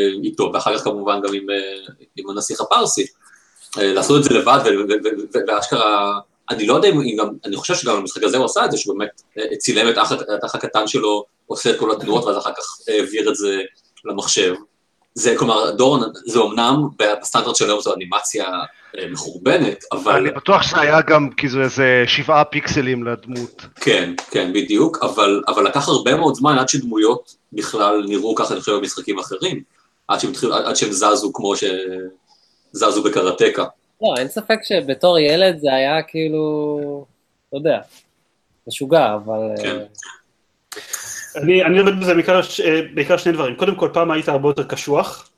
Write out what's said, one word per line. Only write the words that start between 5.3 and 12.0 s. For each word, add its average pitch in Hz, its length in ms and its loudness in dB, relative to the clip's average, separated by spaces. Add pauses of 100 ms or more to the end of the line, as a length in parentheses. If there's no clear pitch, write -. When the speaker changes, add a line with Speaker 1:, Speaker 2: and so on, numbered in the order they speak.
Speaker 1:
ו-, 127 40 0 (100)
ואשכרה, 104 680 0 (320)
אני - 160 -4
לא 127 80 4
יודע 202 140 4
אם, 156 120 4
אם 120 180 -2
גם, 107 100 0 (160)
אני 101 120 -6
חושב - 180 -4
שגם 120 220 0
במשחק 98 260 -6
הזה 107 140 2
הוא 131 80 2
עשה 202 200 0
את - 60 0
זה, - 80 -2
שהוא 98 200 -4
באמת, - 240 -8 (160)
אה, 107 180 -4
צילם 113 320 0
את 113 100 2
האח, 107 140 2
את 107 320 -4
האח 113 100 -8
הקטן 107 320 -2
שלו, 107 380 0 (220)
עושה 107 240 -2
את 110 80 0
כל 110 140 0
התנועות, 107 320 0